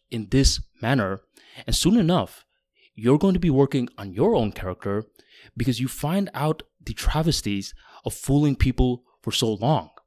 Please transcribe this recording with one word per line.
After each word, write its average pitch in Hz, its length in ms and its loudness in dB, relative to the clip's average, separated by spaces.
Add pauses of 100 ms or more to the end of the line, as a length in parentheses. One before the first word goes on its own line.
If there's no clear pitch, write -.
(100)
in 110 200 -8
this 131 300 2 (200)
manner, 110 400 -2 (460)
and - 100 -2
soon 208 220 4
enough, 165 480 0 (480)
you're 123 240 4
going 190 160 4
to 175 60 0
be 170 100 2
working 135 380 2 (100)
on 101 140 -12
your 151 220 2
own 113 180 0
character 98 520 -6 (520)
because 123 240 -2
you 131 80 -2
find 180 440 -4
out 151 300 -4 (180)
the - 140 -8
travesties 131 800 -2 (300)
of - 100 -6
fooling 143 420 2
people 127 460 0 (180)
for 107 120 -8
so 113 220 0
long. 113 360 0 (160)